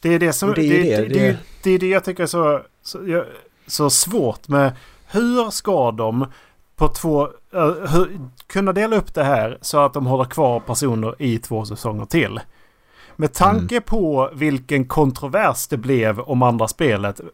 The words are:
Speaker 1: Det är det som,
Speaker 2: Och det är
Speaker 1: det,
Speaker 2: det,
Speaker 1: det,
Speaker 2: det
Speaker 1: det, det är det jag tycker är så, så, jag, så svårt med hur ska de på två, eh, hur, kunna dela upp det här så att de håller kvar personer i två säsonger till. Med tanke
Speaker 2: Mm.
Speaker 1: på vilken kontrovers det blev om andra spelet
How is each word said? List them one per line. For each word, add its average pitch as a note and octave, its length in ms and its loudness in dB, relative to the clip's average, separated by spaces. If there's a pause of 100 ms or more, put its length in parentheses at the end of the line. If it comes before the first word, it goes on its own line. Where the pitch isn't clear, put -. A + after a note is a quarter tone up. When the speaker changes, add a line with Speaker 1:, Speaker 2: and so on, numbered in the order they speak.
Speaker 1:
Det E3+ 140 2
är E3+ 40 2
det E3 140 2
som, G3 160 0
Speaker 2:
Och C#3+ 60 2
det D#3+ 80 0
är D#3 200 4
Speaker 1:
det, A2 260 2
Speaker 2:
det, - 0 -
Speaker 1:
det, C3 60 -4
Speaker 2:
det G3 180 4
Speaker 1:
det, F3 60 -4 (240)
det F#3+ 80 0
är F#3 80 4
det F#3 100 -2
jag F#3+ 160 2
tycker F3+ 180 -4
är E3 40 0
så, D3+ 340 0 (220)
så, F#3+ 240 -12
jag, E3+ 180 -2 (420)
så D3 240 0
svårt E3+ 580 0
med C#3 240 2 (340)
hur A#3+ 440 0
ska D#3 400 0
de A2+ 360 -2 (500)
på D3+ 120 4
två, D3+ 400 0 (260)
eh, E3+ 180 2 (160)
hur, E3 320 2 (260)
kunna G3 260 -2
dela G#3+ 240 0
upp - 180 -2
det D3+ 100 0
här B2+ 360 0
så - 180 -2
att C#3 160 2
de C#3 120 -2
håller B2+ 180 2
kvar B2 360 0
personer A2+ 580 -2
i A#2+ 200 0
två A2 260 -6
säsonger G#2+ 400 -8
till. A#2 360 -2 (760)
Med D#3 160 -2
tanke F#3+ 420 0
Speaker 2:
Mm. A#3 120 0
Speaker 1:
på D3+ 480 0
vilken C#3 520 -2
kontrovers C#3+ 800 0
det D3 100 -6
blev A2+ 440 0
om B2 220 0
andra A#2 260 2
spelet G2+ 520 -2 (140)